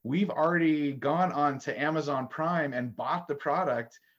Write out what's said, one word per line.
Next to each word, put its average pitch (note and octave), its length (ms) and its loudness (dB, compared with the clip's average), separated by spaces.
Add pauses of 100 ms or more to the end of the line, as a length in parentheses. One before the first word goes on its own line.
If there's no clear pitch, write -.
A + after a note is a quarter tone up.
we've F3 260 0
already D#3 640 2
gone D3+ 400 0
on C#3+ 280 2
to - 200 -4
Amazon C#3+ 460 0
Prime D#3+ 480 -2
and B2 200 -4
bought D3 320 -4
the D3 80 -4
product, C#3+ 640 -2 (200)